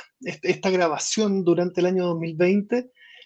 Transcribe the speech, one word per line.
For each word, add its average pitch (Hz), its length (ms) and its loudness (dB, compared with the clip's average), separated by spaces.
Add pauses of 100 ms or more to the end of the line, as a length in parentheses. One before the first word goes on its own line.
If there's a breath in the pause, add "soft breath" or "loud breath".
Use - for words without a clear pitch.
(200 loud breath)
est-, - 240 -10
esta 190 260 0
grabación 190 760 0
durante 175 360 2
el 180 60 4
año 180 200 0
dos 170 120 -2
mil 165 180 -6
veinte, 202 540 0 (360 loud breath)